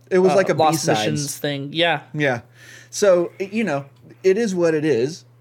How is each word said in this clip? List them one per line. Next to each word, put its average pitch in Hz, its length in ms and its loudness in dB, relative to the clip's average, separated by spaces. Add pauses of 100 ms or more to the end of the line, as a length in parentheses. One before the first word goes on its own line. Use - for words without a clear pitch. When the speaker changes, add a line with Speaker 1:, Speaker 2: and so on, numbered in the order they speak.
Speaker 1:
It 185 100 2
was 185 140 4
Speaker 2:
uh, - 20 2
Speaker 1:
like 190 140 2
a 170 40 2
Speaker 2:
lost 156 320 2
Speaker 1:
B-sides. 156 140 0
Speaker 2:
missions 147 380 -4
thing. 143 340 -6
Yeah. 160 300 0 (120)
Speaker 1:
Yeah. 135 280 -2 (480)
So, 180 500 2
y-, 190 140 -6
you 226 100 -2
know, 143 220 -4 (380)
it 190 140 4
is 226 160 -2
what 170 200 0
it 151 100 -2
is. 147 400 -2 (180)